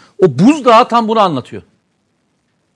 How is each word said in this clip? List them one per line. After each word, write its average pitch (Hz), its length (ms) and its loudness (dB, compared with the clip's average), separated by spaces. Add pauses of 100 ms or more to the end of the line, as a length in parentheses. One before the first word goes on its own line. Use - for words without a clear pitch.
(220)
o 139 160 0
buzdağı 240 500 2
tam 226 200 -2
bunu 220 120 -2
anlatıyor. 135 420 -6 (1120)